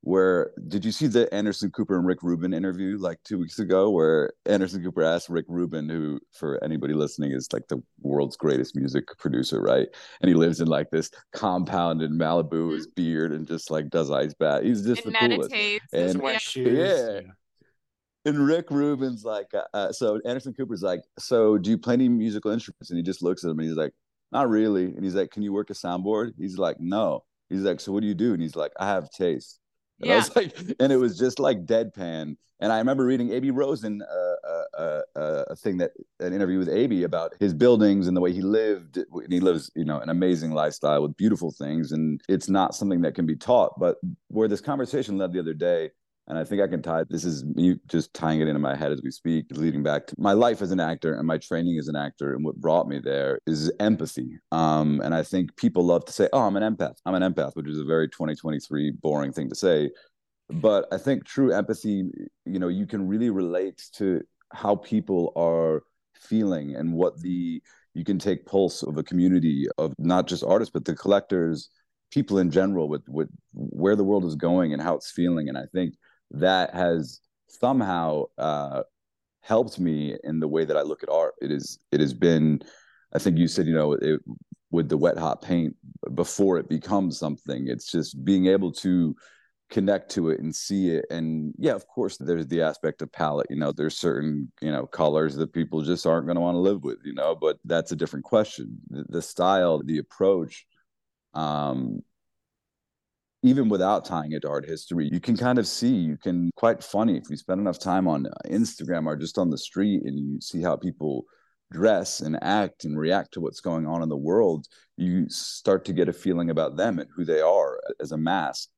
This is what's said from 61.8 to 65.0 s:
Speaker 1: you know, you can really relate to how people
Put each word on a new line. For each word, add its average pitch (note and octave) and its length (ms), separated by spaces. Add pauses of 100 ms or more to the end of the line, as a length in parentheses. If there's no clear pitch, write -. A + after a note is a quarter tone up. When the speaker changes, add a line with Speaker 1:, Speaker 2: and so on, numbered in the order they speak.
Speaker 1:
you F#2+ 140
know, F2+ 100
you F#2 180
can G2 220
really A2 220
relate F#2 520 (120)
to F#2+ 280 (300)
how G#2 240
people F#2 580